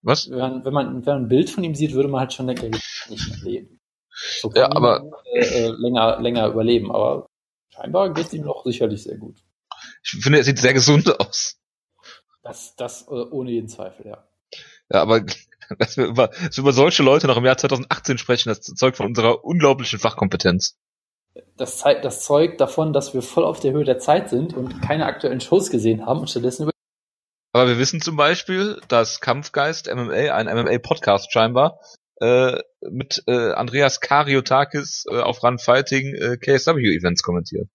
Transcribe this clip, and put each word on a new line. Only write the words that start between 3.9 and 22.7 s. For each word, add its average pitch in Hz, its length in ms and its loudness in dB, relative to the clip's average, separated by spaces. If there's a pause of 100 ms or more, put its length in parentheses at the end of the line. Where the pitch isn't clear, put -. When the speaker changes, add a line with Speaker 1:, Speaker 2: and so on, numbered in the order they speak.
Speaker 2:
So 113 100 -8
kann 135 120 4
Speaker 1:
Ja, 123 60 4
Speaker 2:
man, 147 80 0
Speaker 1:
aber - 460 0 (100)
Speaker 2:
äh, 120 340 0
äh, - 20 0 (100)
länger, 117 420 0
länger 117 280 0
überleben, 110 420 0
aber 139 360 -2 (480)
scheinbar 185 380 -2
geht's 165 200 -6
ihm 151 120 -10
noch 143 200 -8
sicherlich 110 380 -2
sehr - 160 -12
gut. - 200 -18 (640)
Speaker 1:
Ich - 80 -10 (120)
finde, 143 160 6
er 123 60 4
sieht 139 140 2
sehr 127 160 4
gesund 147 460 4
aus. - 380 -4 (840)
Speaker 2:
Das, - 340 -20
das, - 260 -10
äh, - 80 -20
ohne 127 420 -6
jeden 110 160 -4
Zweifel, - 380 -16
ja. 104 200 -20 (640)
Speaker 1:
Ja, 95 120 4
aber 98 180 4
<laughs> - 580 -14
dass - 180 -2
wir 127 100 2
über, 117 220 2
dass - 280 -8
wir 135 60 -4
über 139 100 4
solche 147 300 4
Leute 139 240 6
noch 123 100 4
im 120 80 -2
Jahr 127 140 4
zweitausendachtzehn 131 600 -2
sprechen, 120 300 0
das 107 140 -4
zeugt - 340 0
von 107 100 -4
unserer 117 380 2
unglaublichen 135 540 2
Fachkompetenz. 92 800 0 (800)
Speaker 2:
Das - 220 -10
zei-, 147 240 2
das 131 220 -6
zeugt 160 360 2
davon, 156 320 0